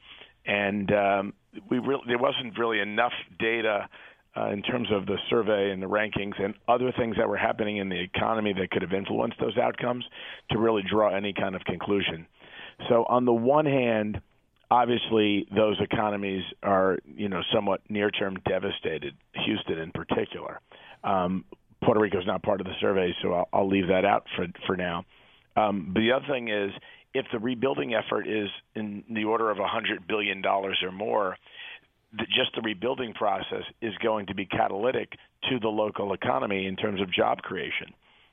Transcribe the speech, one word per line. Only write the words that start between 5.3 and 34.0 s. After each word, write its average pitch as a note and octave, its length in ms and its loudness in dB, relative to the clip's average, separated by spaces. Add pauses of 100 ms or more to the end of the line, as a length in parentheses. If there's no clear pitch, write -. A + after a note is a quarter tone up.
and F#2+ 140 -4
the F#2+ 40 -6
rankings G2+ 560 -2
and G2 120 -2 (120)
other B2 300 4
things A#2 200 0
that A2 120 2
were G2+ 80 -2
happening G#2+ 400 0
in G2 120 -2
the F2 100 -4
economy G#2+ 540 0
that F#2 180 -2
could F#2+ 100 0
have F2+ 120 -6
influenced A2+ 460 -2
those A#2 180 -2
outcomes B2 480 0 (440)
to A#2 80 0
really A2 240 4
draw G2+ 340 4
any G2+ 180 -2
kind G2 220 -2
of F2+ 100 -8
conclusion. F2 600 -2 (600)
So A#2 200 4
on B2 180 4
the A#2+ 80 6
one C3 320 4
hand, A2+ 560 0 (500)
obviously A2+ 840 4
those G#2+ 240 4
economies G2+ 640 0 (200)
are, F#2+ 420 4
you G2+ 240 -6
know, F#2 120 -4 (120)
somewhat G#2 360 0
near-term G2+ 480 -2 (100)
devastated, E2+ 680 -4 (300)
Houston G2+ 320 -2
in E2 140 -8
particular. - 680 -6 (440)
Um, F#2 420 0 (380)
Puerto A#2 160 6
Rico G2+ 200 4
is F2+ 80 -4
not F#2 160 -2
part F#2+ 180 0
of F#2 60 -6
the F2+ 120 -8
survey, F#2+ 420 2
so F#2+ 120 0
I'll, F2 200 0
I'll G2 140 4
leave G2 200 4
that F#2 180 4
out G#2 300 2
for, F2+ 120 -2 (200)
for F#2+ 80 2
now. F2+ 300 -4 (500)
Um, G2+ 380 2
but A2 80 2
the A2+ 100 4
other C3+ 160 0
thing B2 220 -4
is, G2+ 220 0 (420)
if C3 180 -2
the A#2+ 80 -2
rebuilding B2+ 560 -2
effort G#2+ 320 0
is G#2 220 -2 (260)
in G#2 340 -6
the A2 140 -2
order A2 260 2
of G2+ 80 0
a G2 100 0
hundred G#2 380 -4
billion G2+ 380 -2
dollars G2 400 2
or F#2 80 -4
more, G2+ 460 -2 (760)
the, A2 140 -6
just - 280 0
the B2 80 -6
rebuilding A2+ 520 -4
process F#2+ 500 -2 (180)
is A2+ 120 -4 (100)